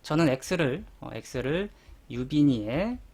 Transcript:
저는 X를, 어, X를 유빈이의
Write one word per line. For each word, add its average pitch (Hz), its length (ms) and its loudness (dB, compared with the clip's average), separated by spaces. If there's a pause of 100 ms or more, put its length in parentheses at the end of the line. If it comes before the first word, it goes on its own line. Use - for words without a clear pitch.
저는 160 260 4
X를, 135 560 -2 (160)
어, 123 120 -12
X를 139 560 -4 (400)
유빈이의 135 880 2 (160)